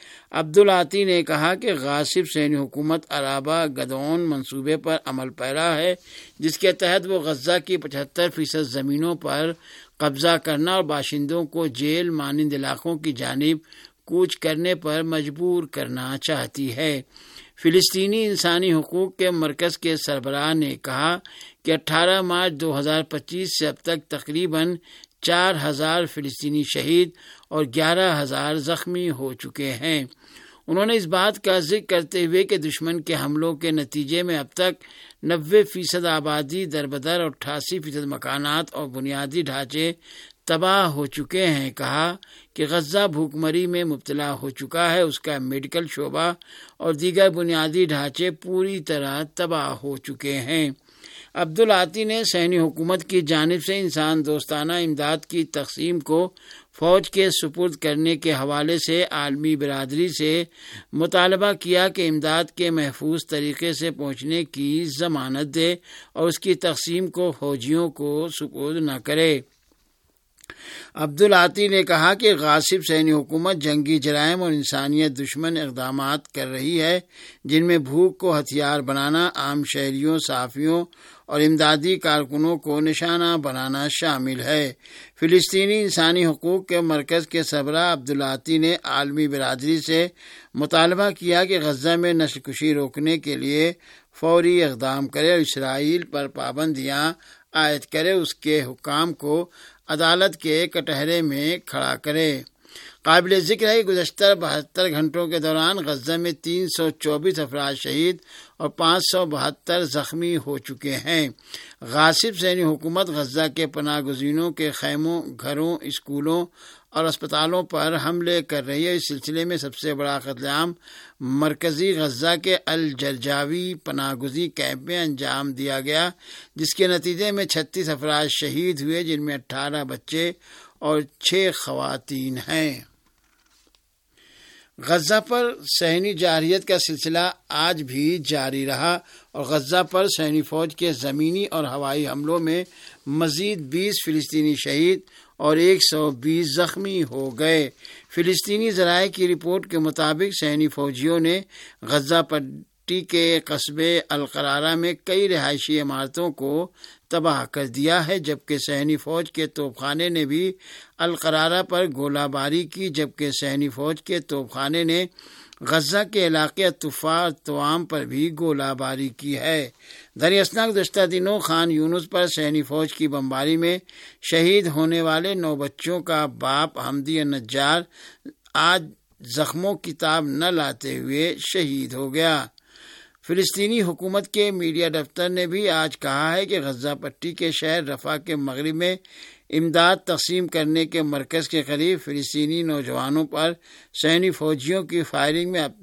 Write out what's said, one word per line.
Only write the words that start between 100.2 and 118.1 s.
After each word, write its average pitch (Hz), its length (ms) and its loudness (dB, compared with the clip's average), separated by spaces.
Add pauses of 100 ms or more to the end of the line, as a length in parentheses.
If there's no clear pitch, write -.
کے 160 300 0
کٹہرے 160 540 -2
میں 151 440 0
کھڑا 131 300 -2
کرے۔ 147 460 0 (640)
قابل 180 360 6
ذکر 208 300 2
ہے 226 140 6
کہ 185 40 -4
گزشتہ 190 480 4
بہتر 165 560 0
گھنٹوں 156 360 0
کے 165 120 -2
دوران 160 460 2
غزہ 143 260 -4
میں 170 200 0
تین 175 360 -4 (100)
سو 165 120 0
چوبیس 151 500 0
افراد 139 360 -4
شہید 156 420 0 (400)
اور 151 120 -4
پانچ 170 420 2
سو 180 140 2
بہتر 151 580 -2
زخمی 156 540 -2
ہو 139 200 -4
چکے 139 380 -8
ہیں۔ 147 340 0 (520)
غاصب 160 580 2
صہیونی 180 240 2
حکومت 165 460 0
غزہ 147 460 0
کے 160 120 0
پناہ 147 340 -2
گزینوں 143 500 -2
کے 151 200 -2
خیموں، 151 500 -2 (200)
گھروں، 151 400 -2
اسکولوں 147 640 -2 (440)
اور 160 160 -2
اسپتالوں 156 580 0
پر 156 420 -2
حملے 175 360 0